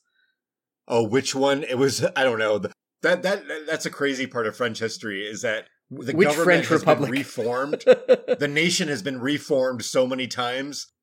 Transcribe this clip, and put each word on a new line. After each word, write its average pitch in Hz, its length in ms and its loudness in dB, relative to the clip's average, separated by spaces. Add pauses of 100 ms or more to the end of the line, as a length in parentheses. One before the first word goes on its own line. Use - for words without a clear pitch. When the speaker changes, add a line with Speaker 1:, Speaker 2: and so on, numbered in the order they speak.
(880)
Speaker 1:
Oh, 117 180 2
which 131 280 0
one? 139 300 2
It 127 140 -4
was, 127 260 2 (120)
I 135 80 2
don't 120 140 2
know. 107 200 2
The, 95 120 -6 (320)
that, 175 200 2
that, 190 200 -2 (240)
that's 156 200 -6
a - 40 -6
crazy 135 360 -2
part 120 200 -4
of 104 100 -6
French 117 220 -4
history 107 480 -6
is 104 160 -10
that 110 240 -4 (260)
the 131 220 -6
Speaker 2:
Which 165 140 4
Speaker 1:
government 151 160 2
Speaker 2:
French 170 240 4
Speaker 1:
has 160 140 4
Speaker 2:
Republic? 147 280 4
Speaker 1:
been 131 80 -2
reformed. 143 680 -4
Speaker 2:
<laughs> 254 60 10 (440)
Speaker 1:
The 143 100 0
nation 165 400 0
has 135 140 -4
been 131 180 -6
reformed 131 640 0
so 131 220 2
many 127 220 -4
times 131 640 -6 (100)